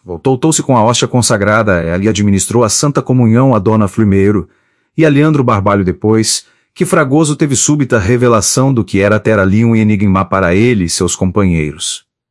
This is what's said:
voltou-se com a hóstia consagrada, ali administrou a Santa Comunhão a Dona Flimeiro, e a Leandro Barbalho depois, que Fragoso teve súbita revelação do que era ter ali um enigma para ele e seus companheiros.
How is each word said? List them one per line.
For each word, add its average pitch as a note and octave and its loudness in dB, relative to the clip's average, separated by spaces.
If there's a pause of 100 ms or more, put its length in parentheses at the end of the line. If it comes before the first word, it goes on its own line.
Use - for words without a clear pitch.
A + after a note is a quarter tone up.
voltou-se C3 -2
com C3 0
a A2+ 2
hóstia A#2 0
consagrada, G#2 0
ali F#2+ -2
administrou G#2 0
a A2 0
Santa C#3+ -2
Comunhão B2+ 2
a A2 2
Dona G#2+ 0
Flimeiro, G2 0 (480)
e D#3+ 2
a D#3 4
Leandro D3 2
Barbalho G2+ 0
depois, G#2+ -2 (280)
que F#3 -4
Fragoso D3+ 0
teve C#3+ -2
súbita C#3 0
revelação A#2+ 0
do A#2 0
que F#2+ -2
era G2+ 2
ter G#2+ 0
ali G2 2
um A#2 2
enigma G#2 0
para F#2 0
ele G#2+ 0
e E2 -4
seus - -4
companheiros. F2 -4 (260)